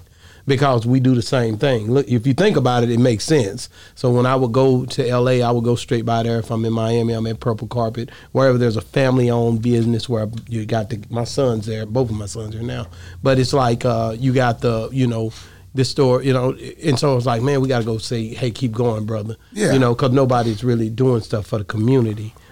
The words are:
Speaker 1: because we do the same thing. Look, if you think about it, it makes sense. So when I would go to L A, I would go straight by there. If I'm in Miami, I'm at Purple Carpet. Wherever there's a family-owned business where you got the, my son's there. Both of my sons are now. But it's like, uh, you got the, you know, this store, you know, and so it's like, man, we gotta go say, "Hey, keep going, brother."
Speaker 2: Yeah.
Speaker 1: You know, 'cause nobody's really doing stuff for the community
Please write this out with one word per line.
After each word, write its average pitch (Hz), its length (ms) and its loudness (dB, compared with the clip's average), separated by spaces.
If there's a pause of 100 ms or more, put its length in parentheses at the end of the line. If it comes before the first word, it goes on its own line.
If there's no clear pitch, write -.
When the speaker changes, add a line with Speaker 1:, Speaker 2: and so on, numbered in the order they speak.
(440)
Speaker 1:
because 131 420 2
we 127 120 4
do 131 160 4
the 120 80 2
same 117 340 0
thing. 117 360 0
Look, 139 160 2
if 120 180 2
you 135 80 2
think 190 220 2
about 123 260 2
it, 120 80 0
it 117 80 2
makes 120 260 2
sense. 120 440 0 (260)
So - 160 -2
when 120 160 2
I 127 80 2
would 131 160 0
go 131 360 2
to 127 220 -2
L 123 200 2
A, 127 140 2
I 120 100 2
would 120 100 0
go 120 140 2
straight 117 280 -2
by 113 200 0
there. 117 160 0
If 107 100 -8
I'm 113 140 -2
in 113 80 0
Miami, 113 400 0
I'm 113 160 -4
at 113 100 -6
Purple 113 300 -4
Carpet. 117 420 -4 (220)
Wherever 127 260 4
there's 120 180 2
a 107 40 -4
family-owned 120 840 2
business 117 460 0
where 110 200 -2 (200)
you 113 180 -6
got 110 240 -4
the, 104 100 -8 (100)
my 117 120 -4
son's 117 440 -2
there. 110 200 -8
Both 117 240 -2
of 107 60 -4
my 104 100 -8
sons 110 300 -10
are 113 60 -8
now. 123 260 -8 (340)
But 135 160 2
it's 127 140 0
like, 123 320 0
uh, 113 340 0
you 127 140 0
got 123 300 0
the, 113 300 -2
you 131 140 0
know, 113 260 -2 (420)
this 127 140 0
store, 131 340 2
you 135 120 2
know, 127 180 0 (320)
and 143 140 2
so 143 180 2
it's 120 80 -2
like, 120 160 0
man, 135 220 2
we 135 40 0
gotta 123 200 0
go 113 100 -2
say, 113 300 -6
"Hey, 117 240 -4
keep 110 220 -4
going, 110 340 -2
brother." 110 300 -6 (180)
Speaker 2:
Yeah. 202 180 0
Speaker 1:
You 135 60 4
know, 120 160 2
'cause 127 180 0
nobody's 120 500 2
really 117 280 0
doing 120 320 0
stuff 104 240 -6
for - 100 -6
the 104 80 -4
community 110 720 0 (180)